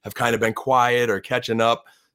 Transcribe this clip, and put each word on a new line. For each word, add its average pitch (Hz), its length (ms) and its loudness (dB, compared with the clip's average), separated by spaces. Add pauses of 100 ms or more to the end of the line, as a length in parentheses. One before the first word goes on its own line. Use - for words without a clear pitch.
have - 140 -14
kind 120 180 0
of 107 80 -2
been 113 140 0
quiet 123 560 2
or 98 80 0
catching 120 420 -4
up 117 240 2 (300)